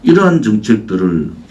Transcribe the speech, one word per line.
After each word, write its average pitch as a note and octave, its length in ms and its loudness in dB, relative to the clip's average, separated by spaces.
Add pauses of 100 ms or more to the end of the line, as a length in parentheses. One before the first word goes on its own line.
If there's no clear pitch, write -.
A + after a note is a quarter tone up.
이러한 E3+ 380 2
정책들을 F#2+ 880 -2 (200)